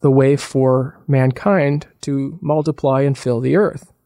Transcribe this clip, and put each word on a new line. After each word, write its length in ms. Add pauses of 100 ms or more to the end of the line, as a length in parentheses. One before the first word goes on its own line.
the 100
way 240
for 720
mankind 800 (140)
to 380
multiply 640
and 160
fill 220
the 160
earth. 360 (140)